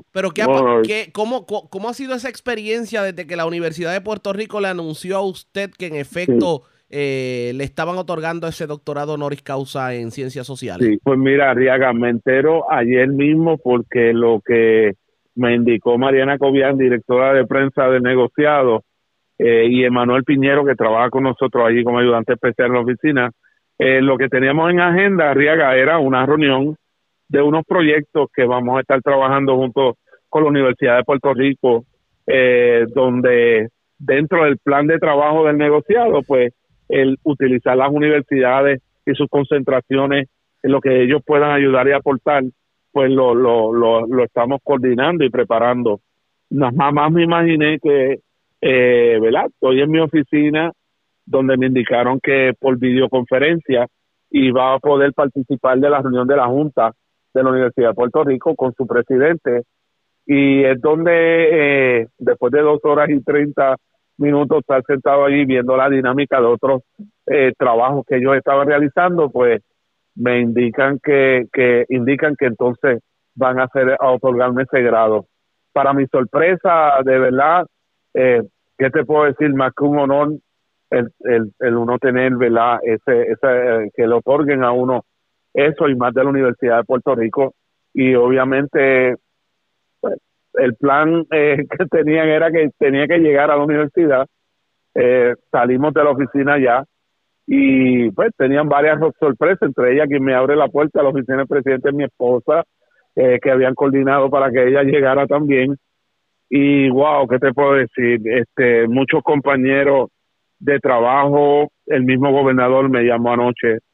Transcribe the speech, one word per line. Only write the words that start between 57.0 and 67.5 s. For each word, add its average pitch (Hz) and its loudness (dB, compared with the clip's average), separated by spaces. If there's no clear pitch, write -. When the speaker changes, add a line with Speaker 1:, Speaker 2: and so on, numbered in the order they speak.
Speaker 2:
de 131 0
la 131 0
Universidad 127 0
de 107 -2
Puerto 123 0
Rico 143 -2
con 127 -4
su 131 -6
presidente, 123 -2
y 139 2
es 131 0
donde, 156 2
eh, 113 -6
después 123 -2
de 147 2
dos 151 0
horas 147 0
y 143 -2
treinta 143 -2
minutos 143 0
estar 131 -2
sentado 139 0
allí 143 2
viendo 127 0
la 131 2
dinámica 135 0
de 120 4
otros, 127 0
eh, 135 0